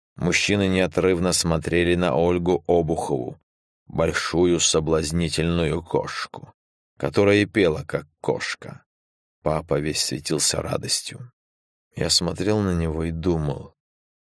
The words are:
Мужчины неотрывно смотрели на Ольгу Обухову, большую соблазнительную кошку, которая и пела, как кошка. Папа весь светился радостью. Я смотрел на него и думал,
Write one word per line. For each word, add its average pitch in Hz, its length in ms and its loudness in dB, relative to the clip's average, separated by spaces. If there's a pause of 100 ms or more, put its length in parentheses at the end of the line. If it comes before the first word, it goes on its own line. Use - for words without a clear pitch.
(160)
Мужчины 98 520 2
неотрывно 92 640 2
смотрели 85 640 2
на 87 200 2
Ольгу 87 520 2
Обухову, 80 720 0 (460)
большую 82 760 2
соблазнительную 80 1200 0
кошку, - 720 -6 (440)
которая 101 400 2
и 104 80 4
пела, 85 420 2
как - 200 -6 (120)
кошка. - 640 -6 (600)
Папа 78 360 -2
весь 76 220 -4
светился - 600 -2
радостью. - 720 -6 (640)
Я - 140 -2
смотрел 90 500 0
на 98 140 0
него 80 320 -2
и 82 60 -4
думал, 80 640 -2 (480)